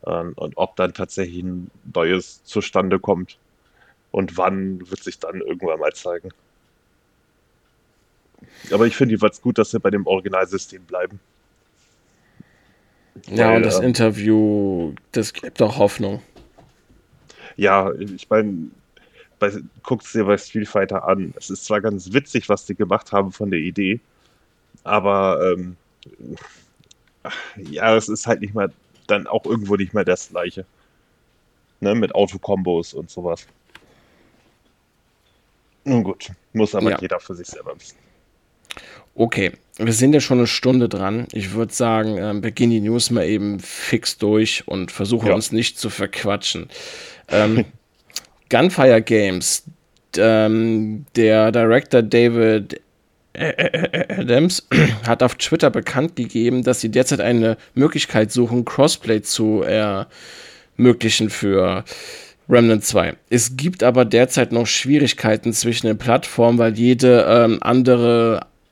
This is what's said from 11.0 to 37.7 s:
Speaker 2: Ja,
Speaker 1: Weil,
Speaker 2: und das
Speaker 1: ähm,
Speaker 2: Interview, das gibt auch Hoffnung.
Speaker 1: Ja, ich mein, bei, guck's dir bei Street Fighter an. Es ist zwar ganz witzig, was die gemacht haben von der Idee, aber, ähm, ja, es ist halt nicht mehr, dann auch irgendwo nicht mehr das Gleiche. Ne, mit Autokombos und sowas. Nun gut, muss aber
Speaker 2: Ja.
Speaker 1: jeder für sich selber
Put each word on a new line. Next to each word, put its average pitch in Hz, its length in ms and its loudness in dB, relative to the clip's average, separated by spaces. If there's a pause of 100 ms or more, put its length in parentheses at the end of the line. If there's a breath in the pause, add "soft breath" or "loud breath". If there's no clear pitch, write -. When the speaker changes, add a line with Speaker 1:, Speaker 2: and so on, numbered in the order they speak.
Speaker 2:
Ja, 110 220 2
Speaker 1:
Weil, 113 80 4
Speaker 2:
und 113 60 2
das 107 160 0
Speaker 1:
ähm, 123 60 -2
Speaker 2:
Interview, 104 1080 0 (180)
das - 220 -4
gibt - 280 -6
auch 117 160 0
Hoffnung. 101 440 -2 (1300 loud breath)
Speaker 1:
Ja, 98 380 2
ich 95 360 -12
mein, 101 420 0 (680 soft breath)
bei, 101 120 0 (320)
guck's - 280 -6
dir 110 140 0
bei 101 120 2
Street - 300 -6
Fighter 98 400 -2
an. 95 300 -2
Es - 120 -18
ist 95 160 -12
zwar 104 160 -2
ganz 95 300 -6
witzig, 131 380 -2
was 101 160 -2
die 98 100 -8
gemacht 101 380 -2
haben 98 180 0
von 101 180 -8
der 85 120 -2
Idee, 95 400 -4 (840)
aber, 95 720 0
ähm, 90 220 -12 (1800 loud breath)
ja, 95 380 0
es 107 140 0
ist 110 180 -6
halt 117 140 0
nicht 104 120 -10
mehr, 101 160 -2 (380)
dann 101 200 -2
auch - 180 -4
irgendwo 104 320 -2
nicht 95 160 -4
mehr 101 120 0
das - 240 -2
Gleiche. 87 360 -8 (1120)
Ne, 101 160 0
mit 107 180 -2
Autokombos 95 800 -2
und 85 160 -12
sowas. 87 380 -8 (2500 soft breath)
Nun 123 180 2
gut, - 280 -8 (220)
muss 110 220 0
aber 98 160 0
Speaker 2:
Ja. 92 80 -2
Speaker 1:
jeder 90 200 -6
für - 160 -14
sich 87 120 -18
selber - 320 -16